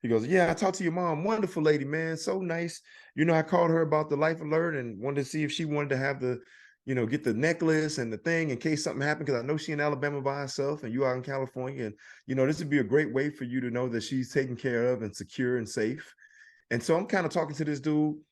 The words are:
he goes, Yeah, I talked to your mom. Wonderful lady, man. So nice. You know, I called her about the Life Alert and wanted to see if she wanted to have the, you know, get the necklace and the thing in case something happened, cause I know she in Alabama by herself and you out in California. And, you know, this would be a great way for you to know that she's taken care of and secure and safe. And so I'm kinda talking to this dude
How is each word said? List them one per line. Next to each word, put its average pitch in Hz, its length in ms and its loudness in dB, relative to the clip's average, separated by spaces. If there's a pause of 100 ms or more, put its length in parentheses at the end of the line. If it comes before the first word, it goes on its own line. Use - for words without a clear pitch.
he - 60 -6
goes, 113 200 2
Yeah, 175 220 4
I 165 40 0
talked 185 240 0
to - 60 -6
your 165 100 0
mom. 165 300 -2
Wonderful 202 400 0
lady, 151 220 4
man. 160 320 -2
So 190 220 -2
nice. 170 420 -4 (340)
You 151 100 4
know, 165 80 6
I 160 80 6
called 170 300 4
her 165 100 4
about 151 280 2
the 147 60 0
Life 160 260 2
Alert 160 340 0
and 120 240 -6
wanted 139 240 -2
to 131 60 -4
see 156 140 -2
if 147 80 0
she 165 140 -2
wanted 147 240 0
to 135 80 2
have 135 220 0
the, 127 200 -2 (460)
you 131 80 -4
know, 127 120 2
get 127 180 -2
the 120 100 2
necklace 156 640 2
and 117 160 -4
the 107 40 -8
thing 165 340 0
in 123 60 -2
case 151 260 -2
something 135 180 -4
happened, 147 260 -2
cause 143 80 2
I 120 100 -2
know 147 120 0
she 151 140 -6
in 147 100 -4
Alabama 143 400 -2
by 139 180 -4
herself 143 440 -4
and 113 100 -6
you 131 120 0
out 127 120 2
in 127 60 -6
California. 135 600 -6
And, 107 100 -6 (320)
you 127 80 -2
know, 131 100 6
this 147 140 2
would 160 100 -6
be 143 100 4
a 135 40 4
great 135 280 4
way 135 180 0
for 147 160 -8
you 123 160 -4
to 123 100 -2
know 123 180 0
that 113 140 -2
she's 131 280 -4
taken 135 240 0
care 120 380 0
of 120 80 -2
and 104 140 -6
secure 123 420 -2
and 113 100 -2
safe. 113 460 -2 (560)
And 120 120 2
so 160 140 4
I'm 185 120 0
kinda 185 220 2
talking 151 260 -2
to 151 100 -2
this 147 140 -2
dude 151 380 2 (140)